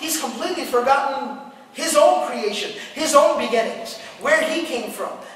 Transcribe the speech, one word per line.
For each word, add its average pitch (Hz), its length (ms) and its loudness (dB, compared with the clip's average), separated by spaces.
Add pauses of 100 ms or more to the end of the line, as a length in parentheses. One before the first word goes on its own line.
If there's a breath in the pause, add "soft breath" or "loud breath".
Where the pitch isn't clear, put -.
He's 311 200 -4
completely 285 440 -4
forgotten 262 760 0 (340 loud breath)
his 302 240 -2
own - 300 6
creation, 226 460 -4 (220 loud breath)
his 302 200 -2
own 285 240 6
beginnings, - 580 -2 (240 loud breath)
where 302 220 2
he 330 240 -2
came 220 240 -6
from, - 180 -8 (280 loud breath)